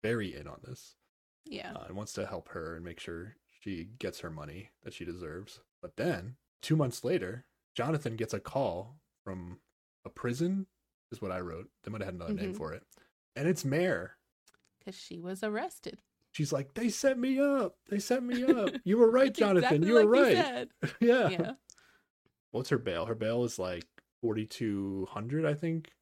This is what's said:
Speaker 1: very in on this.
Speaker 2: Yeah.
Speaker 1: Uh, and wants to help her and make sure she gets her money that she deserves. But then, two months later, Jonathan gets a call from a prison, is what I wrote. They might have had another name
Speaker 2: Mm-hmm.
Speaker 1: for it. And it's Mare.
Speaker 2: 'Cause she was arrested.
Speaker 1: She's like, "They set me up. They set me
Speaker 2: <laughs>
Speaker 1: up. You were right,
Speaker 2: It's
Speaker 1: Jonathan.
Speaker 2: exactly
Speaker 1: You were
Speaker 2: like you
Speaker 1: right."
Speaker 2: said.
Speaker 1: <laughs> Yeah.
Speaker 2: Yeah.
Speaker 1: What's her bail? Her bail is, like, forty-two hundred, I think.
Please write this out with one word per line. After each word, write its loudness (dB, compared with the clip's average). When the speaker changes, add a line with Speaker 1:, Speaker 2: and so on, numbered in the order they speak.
Speaker 1:
very -2
in -12
on -16
this. -18
Speaker 2:
Yeah. -10
Speaker 1:
Uh, -12
and -12
wants -10
to -6
help -12
her -8
and -12
make -12
sure -12
she -8
gets -8
her -10
money -14
that -14
she -12
deserves. -12
But -16
then, -4
two 0
months 0
later, -2
Jonathan -2
gets -4
a -4
call -4
from -12
a -14
prison, -4
is -12
what -6
I -4
wrote. -12
They -10
might -8
have -6
had -8
another -6
name -4
Speaker 2:
Mm-hmm. -8
Speaker 1:
for -8
it. -12
And -2
it's 0
Mare. 0
Speaker 2:
'Cause -16
she -14
was -8
arrested. -6
Speaker 1:
She's 0
like, -4
"They 0
set 2
me 0
up. 2
They -2
set 0
me 0
Speaker 2:
<laughs> -
Speaker 1:
up. 4
You 4
were 10
right, 6
Speaker 2:
It's -8
Speaker 1:
Jonathan. 6
Speaker 2:
exactly -
Speaker 1:
You 4
were 10
Speaker 2:
like 8
you 10
Speaker 1:
right." -
Speaker 2:
said. 4
Speaker 1:
<laughs> -6
Yeah. 6
Speaker 2:
Yeah. -2
Speaker 1:
What's -4
her 2
bail? -2
Her -4
bail 0
is, -4
like, -6
forty-two -2
hundred, -4
I 2
think. -4